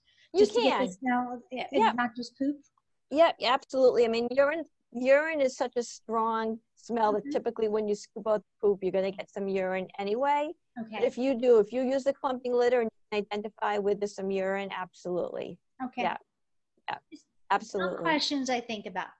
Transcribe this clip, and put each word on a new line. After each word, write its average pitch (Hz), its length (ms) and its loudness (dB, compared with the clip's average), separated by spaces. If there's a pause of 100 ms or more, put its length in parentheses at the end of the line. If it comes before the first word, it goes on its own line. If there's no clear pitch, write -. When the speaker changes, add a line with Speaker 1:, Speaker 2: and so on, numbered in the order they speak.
(340)
Speaker 1:
You 349 60 6
Speaker 2:
Just 415 140 6
to 466 80 4
get 330 180 4
the 254 60 0
Speaker 1:
can. 185 60 -6
Speaker 2:
smell, 247 500 -4 (100)
yeah, 254 180 -8
Speaker 1:
Yep. 226 240 2
Speaker 2:
not 240 220 -2
just 240 200 -12
poop? 285 200 -2 (560)
Speaker 1:
Yep, 320 320 6
absolutely. 254 600 4
I 226 40 4
mean, 233 240 0
urine, 285 320 2 (280)
urine 285 480 2
is 262 160 0
such 254 200 -4
a 240 80 -2
strong 226 760 -2 (180)
smell 220 360 0
that 208 120 0
Speaker 2:
Mm-hmm. 285 80 -8
Speaker 1:
typically 233 360 -2
when 214 180 -2
you 208 80 0
scoop - 320 -10
out 214 160 2
the - 240 -4
poop, 196 160 2
you're 185 80 -2
gonna 190 200 0
get 196 200 -10
some 202 160 -6
urine 185 400 -2 (120)
anyway. 277 520 -2 (260)
But 226 100 -10
Speaker 2:
Okay. 214 200 -4
Speaker 1:
if - 120 -4
you 262 160 0
do, 240 240 6
if 208 160 2
you 262 80 0
use 262 220 0
the 277 100 2
clumping 254 400 -4
litter 240 260 2
and 226 100 -2
you - 280 -8
can 202 80 -2
identify 208 520 -4
with 202 220 0
the, 202 80 -2
some 196 220 -6
urine, 196 440 -2
absolutely. 175 840 -6 (260)
Speaker 2:
Okay. 254 180 -6
Speaker 1:
Yeah. 180 140 -2 (720)
Yeah. - 80 -6 (140)
Speaker 2:
Just - 140 -20
some - 40 -20 (540)
Speaker 1:
Absolutely. 180 200 -4
Speaker 2:
questions 294 460 0
I 247 120 -2
think 214 260 -10
about, 185 220 -8 (100)